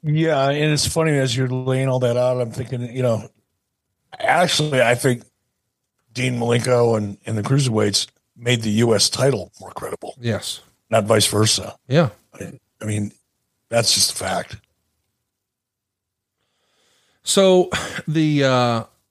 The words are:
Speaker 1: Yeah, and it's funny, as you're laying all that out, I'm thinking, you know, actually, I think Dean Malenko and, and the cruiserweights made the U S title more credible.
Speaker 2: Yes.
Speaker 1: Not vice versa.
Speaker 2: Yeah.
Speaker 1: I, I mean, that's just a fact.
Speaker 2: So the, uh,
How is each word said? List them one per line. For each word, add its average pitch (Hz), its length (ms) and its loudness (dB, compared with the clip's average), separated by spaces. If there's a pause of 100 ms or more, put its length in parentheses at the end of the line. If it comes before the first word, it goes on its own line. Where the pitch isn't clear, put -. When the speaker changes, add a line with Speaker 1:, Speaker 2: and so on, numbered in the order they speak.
Speaker 1:
Yeah, 151 480 2
and 147 240 0
it's 147 140 -2
funny, 160 240 0
as 131 260 0
you're 131 100 0
laying 131 420 -2
all 127 100 0
that 120 180 0
out, 127 240 0
I'm 113 100 -4
thinking, 120 420 -8
you 127 100 -4
know, 113 260 -2 (880)
actually, 151 640 2
I 120 140 4
think 120 280 0 (880)
Dean 123 280 -4
Malenko 120 580 2
and, 101 280 -6
and 113 120 -4
the 101 60 -4
cruiserweights 110 640 0 (280)
made 117 280 -2
the 110 80 -2
U 113 240 4
S 101 140 2
title 127 420 -2 (100)
more - 100 -18
credible. - 480 -12
Speaker 2:
Yes. 113 420 -6 (280)
Speaker 1:
Not 113 160 2
vice 107 220 2
versa. - 500 -2 (100)
Speaker 2:
Yeah. 123 220 2 (240)
Speaker 1:
I, - 260 -16 (220)
I - 40 -10
mean, 104 260 -4 (580)
that's 117 240 2
just - 180 0
a - 40 -10
fact. - 420 -6 (2750)
Speaker 2:
So 185 480 4 (380)
the, 156 360 0
uh, 123 400 2 (280)